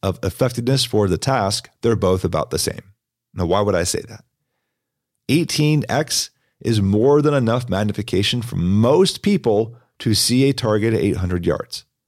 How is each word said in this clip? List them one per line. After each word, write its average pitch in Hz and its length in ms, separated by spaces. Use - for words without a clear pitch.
of 98 200
effectiveness 123 640
for 104 240
the 90 100
task, 110 520
they're 113 140
both 92 300
about 78 240
the 73 100
same. - 340
Now, 90 120
why 92 160
would 101 140
I 85 80
say - 260
that? - 160
Eighteen 151 580
X - 440
is 110 220
more 110 400
than 147 120
enough 123 360
magnification 104 720
for 117 140
most 110 640
people 117 560
to 113 140
see 127 360
a 139 40
target 110 400
at 110 80
eight 95 160
hundred 90 280
yards. - 400